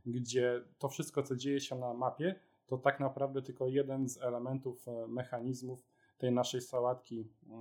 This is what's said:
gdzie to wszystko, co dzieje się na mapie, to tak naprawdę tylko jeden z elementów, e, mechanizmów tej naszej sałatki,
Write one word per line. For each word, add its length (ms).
gdzie 560
to 100
wszystko, 340
co 120
dzieje 240
się 160
na 180
mapie, 420
to 100
tak 220
naprawdę 420
tylko 260
jeden 420
z 120
elementów, 680
e, 200
mechanizmów 800
tej 140
naszej 300
sałatki, 680